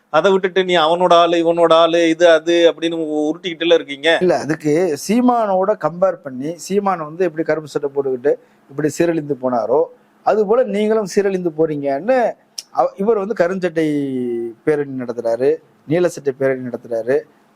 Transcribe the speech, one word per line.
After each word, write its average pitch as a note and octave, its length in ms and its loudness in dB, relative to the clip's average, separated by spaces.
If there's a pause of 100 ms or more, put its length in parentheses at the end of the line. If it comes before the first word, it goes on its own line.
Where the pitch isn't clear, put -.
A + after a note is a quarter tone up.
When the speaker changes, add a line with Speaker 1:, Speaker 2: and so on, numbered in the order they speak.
(100)
Speaker 1:
அதை D#3+ 220 2
விட்டுட்டு F#3+ 320 0
நீ F3+ 120 0
அவனோட F3 360 2
ஆளு, E3+ 240 4
இவனோட E3+ 360 2
ஆளு, E3 360 4
இது E3 200 4
அது E3 440 4
அப்படின்னு E3 240 -4 (200)
உருட்டிக்கிட்டுல E3 580 0
இருக்கீங்க. C#3+ 460 0
Speaker 2:
இல்ல, E3+ 180 2
அதுக்கு D3+ 580 -2 (120)
சீமானோட G#3+ 600 2 (100)
கம்பேர் F3 320 -2
பண்ணி, C#3+ 460 -10
சீமான் F#3+ 460 -4
வந்து E3 200 -6
எப்படி D#3+ 180 -4
கருப்பு D#3 260 -4
சட்டை D3 220 -6
போட்டுக்கிட்டு C3+ 440 -2 (360)
இப்படி D3 280 -2
சீரழிந்து D#3+ 440 -2
போனாரோ, B2+ 420 0 (380)
அது G3+ 240 2
போல A#3 160 2
நீங்களும் G#3+ 540 -2
சீரழிந்து F#3+ 420 0
போறீங்கன்னு D#3+ 760 0 (420)
அவ-, F3 220 -2
இவர் G#3 280 0
வந்து G#3+ 140 -6
கருஞ்சட்டை E3+ 480 0 (760)
பேரணி C#3 380 -2
நடத்துறாரு, A#2+ 540 -2 (300)
நீல E3+ 220 0
சட்டை C#3+ 240 -4
பேரணி C3 360 -2
நடத்துறாரு, A#2 520 -4 (360)